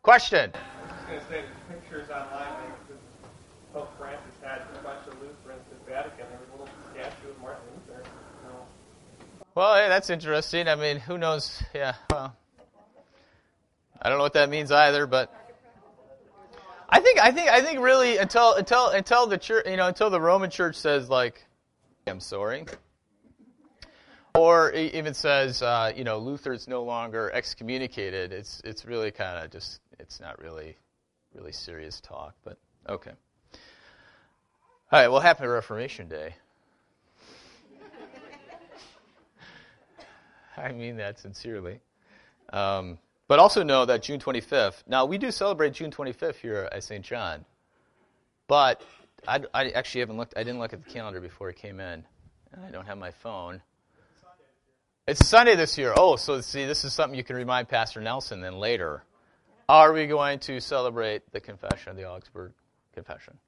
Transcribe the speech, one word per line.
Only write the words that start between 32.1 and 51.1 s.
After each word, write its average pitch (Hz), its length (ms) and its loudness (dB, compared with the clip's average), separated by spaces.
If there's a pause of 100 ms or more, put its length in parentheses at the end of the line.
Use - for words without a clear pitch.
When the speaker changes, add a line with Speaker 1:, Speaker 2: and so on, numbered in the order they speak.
Speaker 1:
but - 140 -20 (320)
okay. - 220 -12 (1800)
All 151 80 8
right, 123 100 8
well, 135 100 4
happy 156 260 4
Reformation 117 600 -6
Day. 80 260 -12 (1400)
<laughs> 415 60 -20 (2750)
I 127 140 -8
mean 117 260 -10
that 104 220 -10
sincerely. 101 600 -14 (720)
Um, 98 460 -4 (300)
but 143 120 6
also 202 240 8
know 135 220 2
that 120 180 0
June 143 160 -8
twenty-fifth, 117 680 -2
now 131 180 2
we 180 120 -6
do 240 140 -4
celebrate 156 400 0
June 156 200 -12
twenty-fifth 143 480 -8
here 104 300 -6
at 98 140 -12
Saint 101 220 -14
John, 92 400 -10 (1000)
but 139 360 4 (420)
I, 139 180 -2 (100)
I 131 160 -2
actually 127 320 -4
haven't 110 160 -8
looked, 120 180 -12
I 120 80 -6
didn't 123 160 -10
look 113 140 -10
at 90 100 -18
the - 60 -20
calendar 104 320 -12